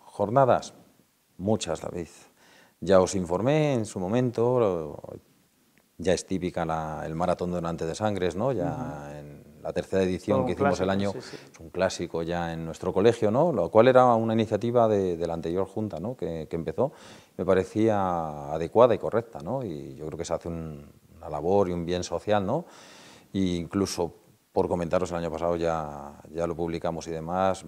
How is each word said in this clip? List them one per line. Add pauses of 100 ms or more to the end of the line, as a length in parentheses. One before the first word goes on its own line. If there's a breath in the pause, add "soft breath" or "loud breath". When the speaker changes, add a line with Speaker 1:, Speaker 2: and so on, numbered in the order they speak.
Speaker 1:
Jornadas, (640)
muchas,
David. (680 soft breath)
Ya
os
informé
en
su
momento, (1000)
ya
es
típica
la,
el
maratón
donante
de
sangres,
¿no?
Ya
Speaker 2:
Ujú.
Speaker 1:
en (200)
la
tercera
edición
Speaker 2:
Todo
un
Speaker 1:
que
hicimos
el
Speaker 2:
clásico,
Speaker 1:
año,
Speaker 2:
sí, (160 loud breath)
sí. (160 loud breath)
Speaker 1:
es
un
clásico
ya
en
nuestro
colegio,
¿no?
Lo
cual
era (100)
una
iniciativa
de,
de
la
anterior
junta,
¿no?
Que,
que
empezó, (460 loud breath)
me
parecía
adecuada
y
correcta,
¿no?
Y
yo
creo
que
se
hace
un, (260)
una
labor
y
un
bien
social,
¿no? (680 loud breath)
E
incluso (360)
por
comentaros,
el
año
pasado
ya, (120)
ya
lo
publicamos
y
demás,